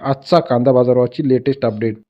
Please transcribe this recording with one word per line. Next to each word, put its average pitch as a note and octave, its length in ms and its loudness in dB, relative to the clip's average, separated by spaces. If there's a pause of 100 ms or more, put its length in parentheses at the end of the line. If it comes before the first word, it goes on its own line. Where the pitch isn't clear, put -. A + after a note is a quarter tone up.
आजचा C#3 380 0
कांदा B2 320 0
बाजारभावाची B2 560 0
लेटेस्ट C3 380 0
अपडेट. G#2+ 300 -4 (140)